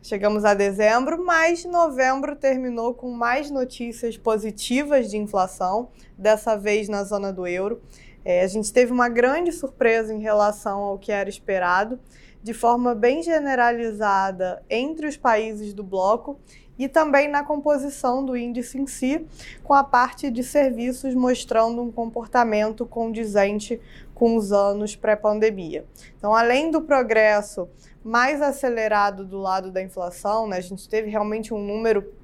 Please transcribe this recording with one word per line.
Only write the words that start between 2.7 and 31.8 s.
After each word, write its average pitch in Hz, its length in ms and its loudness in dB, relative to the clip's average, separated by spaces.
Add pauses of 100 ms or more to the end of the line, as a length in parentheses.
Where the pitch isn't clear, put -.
com 247 160 -10
mais 240 400 -2
notícias 240 680 -6
positivas 226 960 0
de 214 80 -4
inflação, 202 720 -2 (260)
dessa 214 400 2
vez 208 320 0
na 202 160 -2
zona 196 260 -4
do 185 160 -6
euro. 196 360 -4 (420)
É, 180 160 2
a 190 60 4
gente 208 260 -4
teve 247 200 4
uma 240 180 2
grande 277 420 2
surpresa 226 600 0
em 214 60 -6
relação 208 600 0
ao 196 180 -4
que 214 140 -6
era 196 160 -2
esperado. 196 720 0 (420)
De 220 120 -10
forma 240 400 2
bem 247 280 2
generalizada 226 1500 0
entre 302 360 -4
os 285 120 -6
países 214 560 -2
do 202 100 -12
bloco 202 560 -2 (380)
e 262 100 -4
também 294 400 4
na 285 160 -2
composição 285 800 -2
do 254 100 -4
índice 240 440 -6
em 277 80 -2
si, 285 400 -4 (360)
com 285 120 2
a 277 100 6
parte 254 460 0
de 240 120 -4
serviços 254 720 0
mostrando 240 680 2
um 240 100 -8
comportamento 226 920 0
condizente 214 920 -2 (360)
com 233 200 4
os 208 160 0
anos 202 460 2
pré-pandemia. 208 880 0 (320)
Então, 208 180 0
além 247 360 4
do 311 100 2
progresso 214 880 2 (340)
mais 247 380 2
acelerado 214 840 0
do 190 100 -12
lado 190 340 -2
da 185 120 -4
inflação, 190 640 -4
né, 190 100 -4
a 185 60 -4
gente 180 260 -14
teve 214 220 -2
realmente 214 420 -4
um 208 100 -4
número 208 600 0